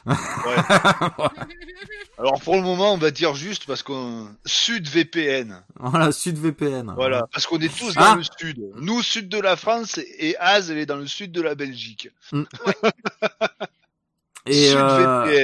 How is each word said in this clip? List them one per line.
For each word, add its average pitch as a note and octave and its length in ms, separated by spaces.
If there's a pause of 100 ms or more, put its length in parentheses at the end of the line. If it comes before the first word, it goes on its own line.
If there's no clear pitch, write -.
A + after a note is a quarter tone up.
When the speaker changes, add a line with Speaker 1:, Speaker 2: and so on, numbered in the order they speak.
Speaker 1:
Ouais. A#2 100
Speaker 2:
<laughs> D#3+ 1120 (880)
Speaker 1:
Alors C3+ 220
pour E3+ 160
le F#3+ 60
moment, F#3 320
on - 20
va D#3 140
dire D3 240
juste F3 320
parce B2+ 160
qu'on, A#2+ 460 (180)
Sud A3 420
V D#3+ 160
P D#3+ 220
N. A#2 360 (160)
Speaker 2:
Voilà, D3+ 340
Sud E3 260
V D#3 140
P C#3+ 180
N. A#2+ 260
Speaker 1:
Voilà, C3 260
Speaker 2:
Ouais. A2+ 80
Speaker 1:
parce - 160
qu'on E3+ 140
est D#3 160
tous A#3 200
Speaker 2:
Ah. F#3+ 140
Speaker 1:
dans G#3+ 60
le E3+ 60 (160)
sud. B2 380
Nous, G3+ 260
sud G#3+ 260
de G#3 100
la F#3+ 180
France A3+ 420 (200)
et D#3 200
Az, F#3 320
elle D#3 80
est D3+ 80
dans C#3+ 100
le C#3+ 100
sud F#3 260
de E3+ 100
la D3+ 120
Belgique. A#2 540 (240)
Speaker 2:
Mm. D3 160
Speaker 1:
<laughs> - 2000
Speaker 2:
Et, C#3+ 240
Speaker 1:
Sud C#3 80
V C3 480
P D3+ 180